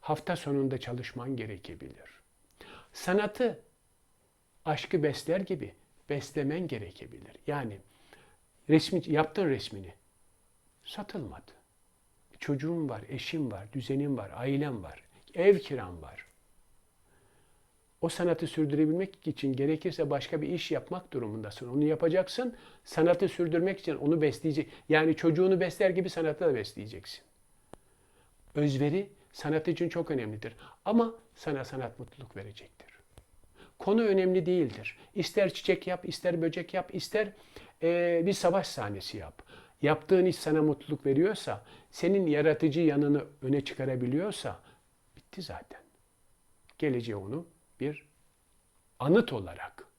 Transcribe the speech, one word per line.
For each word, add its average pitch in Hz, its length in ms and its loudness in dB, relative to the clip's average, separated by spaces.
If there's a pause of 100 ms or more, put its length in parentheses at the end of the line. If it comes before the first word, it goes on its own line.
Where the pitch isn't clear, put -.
Hafta 156 340 -2
sonunda 139 420 0
çalışman 123 580 -6
gerekebilir. 95 720 -12 (840)
Sanatı 208 680 0 (1040)
aşkı 156 380 0
besler 151 360 0
gibi 185 340 -6 (360)
beslemen 147 580 -2
gerekebilir. - 680 -12 (140)
Yani 127 300 -4 (920)
resmi, 156 360 4
yaptığın 165 440 2
resmini 101 440 -4 (920)
satılmadı. 139 680 -10 (880)
Çocuğun 147 500 -2
var, 107 200 -6
eşin 135 420 -4
var, 101 220 -10
düzenin 139 440 -2
var, 98 180 -8
ailen 135 480 -2
var, - 200 -16 (300)
ev 185 260 6
kiran 92 420 -8
var. - 240 -18 (1800)
O 165 80 0
sanatı 170 380 0
sürdürebilmek 156 800 0
için 143 260 -2
gerekirse 156 560 0
başka 143 320 -2
bir 143 80 -4
iş 170 220 -4
yapmak 170 420 -6
durumundasın. 110 540 -6
Onu 135 160 2
yapacaksın. 170 720 2 (300)
Sanatı 175 420 4
sürdürmek 175 520 0
için 160 160 -4
onu 151 260 2
besleyecek. 151 480 0 (200)
Yani 156 260 6
çocuğunu 175 440 4
besler 185 300 2
gibi 180 200 0
sanatı 160 360 -2
da 147 100 4
besleyeceksin. 107 680 -10 (1300)
Özveri 147 540 2 (240)
sanat 156 340 -2
için 170 220 0
çok 165 220 -4
önemlidir. 113 440 -4 (300)
Ama 226 300 4 (200)
sana 139 300 -6
sanat 127 340 -10
mutluluk 120 380 -18
verecektir. - 500 -18 (920)
Konu 220 220 2
önemli 185 440 4
değildir. 160 520 0 (180)
İster 196 380 0
çiçek - 340 0
yap, 180 220 -6
ister 170 320 -2
böcek 165 320 -4
yap, 185 220 -4
ister, 208 320 -2 (560)
e, 170 420 4
bir 196 80 4
savaş 175 340 2
sahnesi 101 500 -8
yap. - 260 -14 (380)
Yaptığın 156 440 4
iş 180 100 2
sana 156 260 2
mutluluk 151 440 0
veriyorsa, 139 580 0 (280)
senin 190 360 2
yaratıcı 151 540 4
yanını 147 440 4 (160)
öne 135 200 2
çıkarabiliyorsa 131 1000 -2 (560)
bitti - 260 -18
zaten. - 400 -14 (960)
Geleceğe 117 380 -2
onu 107 320 -8 (320)
bir 147 260 -6 (920)
anıt 165 340 4
olarak 90 520 -10 (140)